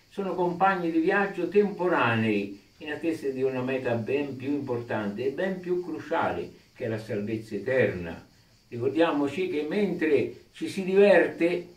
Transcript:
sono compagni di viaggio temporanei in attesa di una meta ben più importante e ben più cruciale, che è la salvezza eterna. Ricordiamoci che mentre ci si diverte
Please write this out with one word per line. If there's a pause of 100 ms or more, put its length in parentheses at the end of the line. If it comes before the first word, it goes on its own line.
(100)
sono
compagni
di
viaggio
temporanei (180)
in
attesa
di
una
meta
ben
più
importante
e
ben
più
cruciale, (240)
che
è
la
salvezza
eterna. (420)
Ricordiamoci
che
mentre (180)
ci
si
diverte